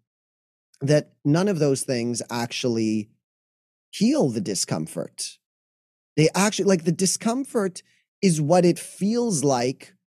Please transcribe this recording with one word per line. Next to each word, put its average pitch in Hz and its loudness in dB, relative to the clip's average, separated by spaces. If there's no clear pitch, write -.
that 147 0
none 165 2
of 180 -2
those 139 0
things 120 -4
actually 113 -2
heal 220 0
the 110 -4
discomfort. - -8
They 156 6
actually, 196 0
like, 160 0
the 165 0
discomfort 226 -4
is 165 4
what 175 4
it 170 4
feels 214 -2
like 131 -2